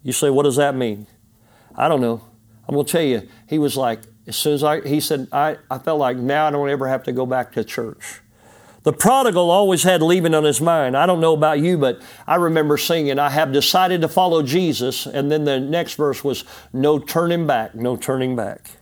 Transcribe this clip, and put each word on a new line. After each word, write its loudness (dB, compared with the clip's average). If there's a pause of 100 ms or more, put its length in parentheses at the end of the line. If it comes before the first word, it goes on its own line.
You -6
say, 2
"What 4
does 2
that 2
mean?" -4 (680)
I 0
don't 2
know. -2 (440)
I'm -4
gonna -2
tell 0
you, -2 (180)
he -4
was 0
like, -2 (260)
as -10
soon 0
as -2
I, 0
he -2
said, -4
"I, -2 (120)
I -6
felt -2
like 0
now 0
I 0
don't -2
ever -2
have -2
to -4
go -2
back -4
to -4
church." -10 (600)
The 2
prodigal 2
always 4
had 4
leaving 2
on 2
his 2
mind. 0
I 4
don't 2
know 4
about 2
you, 2
but 0 (260)
I 2
remember 2
singing, -2
"I 0
have 0
decided 2
to 0
follow 2
Jesus." -2
And -4
then 0
the 0
next -4
verse -2
was, -4 (280)
"No 2
turning -2
back, -2
no -2
turning -4
back." -8 (120)